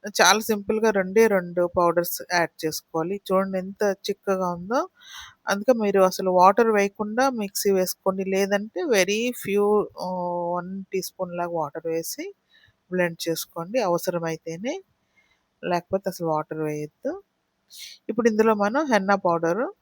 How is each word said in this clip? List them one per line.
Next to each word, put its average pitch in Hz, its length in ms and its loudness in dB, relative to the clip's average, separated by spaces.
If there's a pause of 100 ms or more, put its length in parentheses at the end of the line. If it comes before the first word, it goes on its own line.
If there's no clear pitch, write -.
చాలా 202 320 4
సింపుల్‌గా 220 500 0
రెండే 202 380 2
రెండు 175 500 0
పౌడర్స్ 170 440 2 (120)
యాడ్ 165 320 -2
చేసుకోవాలి. 160 560 -6 (100)
చూడండి 190 260 0
ఎంత 196 380 -2 (140)
చిక్కగా 185 400 -2
ఉందో. 208 400 -4 (580)
అందుకే 208 260 2
మీరు 202 280 2
అసలు 185 300 2
వాటర్ 196 360 6
వేయకుండా 214 640 0
మిక్సీ 208 420 -2
వేసుకోండి. 190 520 0
లేదంటే 202 600 -2
very 214 480 2
few, 208 560 0 (120)
ఆ, 170 80 -4 (480)
వన్ 185 280 -8 (100)
టీ 190 80 -2
స్పూన్ 175 360 -8
లాగా 175 120 -4
వాటర్ 160 380 -6
వేసి 165 460 -6 (580)
బ్లెండ్ 175 380 -2
చేసుకోండి 170 500 -4
అవసరమైతేనే, 175 1040 -4 (800)
లేకపోతే 180 460 -2
అసలు 170 180 -6
వాటర్ 156 300 -4
వేయొద్దు. 151 680 -6 (840)
ఇప్పుడు 226 200 2
ఇందులో 214 240 4
మనం 214 400 0
హెన్నా 196 220 2
పౌడర్ 175 560 0 (100)